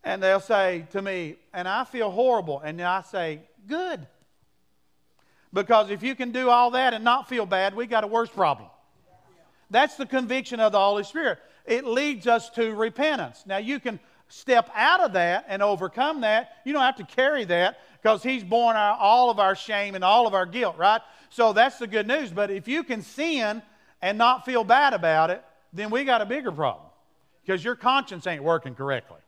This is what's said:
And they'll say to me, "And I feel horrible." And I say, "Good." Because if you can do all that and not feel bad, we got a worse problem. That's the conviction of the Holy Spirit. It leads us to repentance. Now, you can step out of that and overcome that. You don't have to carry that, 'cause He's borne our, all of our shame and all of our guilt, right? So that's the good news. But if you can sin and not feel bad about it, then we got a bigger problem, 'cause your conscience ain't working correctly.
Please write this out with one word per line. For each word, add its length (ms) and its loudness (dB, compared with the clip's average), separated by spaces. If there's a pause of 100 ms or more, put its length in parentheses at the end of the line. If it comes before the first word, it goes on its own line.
And 180 -6
they'll 180 2
say 520 0
to 100 -6
me, 360 -8 (140)
"And 160 -8
I 160 -4
feel 280 -6
horrible." 480 0
And 200 -10
I 220 -2
say, 400 -6 (240)
"Good." 400 -8 (1500)
Because 380 4
if 140 -8
you 100 -4
can 180 -8
do 160 -2
all 240 4
that 220 0
and 100 -8
not 240 0
feel 200 -4
bad, 280 0
we 120 -6
got 160 0
a 40 -6
worse 220 -2
problem. 400 -2 (1000)
That's 240 4
the 100 -6
conviction 540 -4
of 140 4
the 60 4
Holy 240 2
Spirit. 360 -4 (260)
It 200 -2
leads 420 -4
us 240 0
to 240 -4
repentance. 720 -4
Now, 100 -4
you 220 -6
can 200 -8 (300)
step 440 2
out 260 4
of 140 0
that 340 0
and 140 -4
overcome 600 -2
that. 440 -2
You 80 -6
don't 80 0
have 140 2
to 80 -14
carry 420 0
that, 340 0 (220)
'cause 220 2
He's 200 -4
borne 320 2
our, 220 0
all 320 6
of 100 -2
our 160 4
shame 380 -4
and 100 -6
all 220 6
of 80 -2
our 140 0
guilt, 300 -4
right? 240 4 (280)
So 240 2
that's 240 4
the 80 -8
good 220 -2
news. 240 -2
But 180 -2
if 180 -8
you 160 -4
can 200 -8
sin 580 -4 (400)
and 160 -2
not 260 2
feel 200 -2
bad 300 4
about 360 2
it, 140 -6 (280)
then 200 -8
we 120 -2
got 180 2
a 40 -4
bigger 260 -6
problem, 380 -6 (560)
'cause 180 -4
your 120 -4
conscience 500 -2
ain't 180 -6
working 300 -2
correctly. 540 -8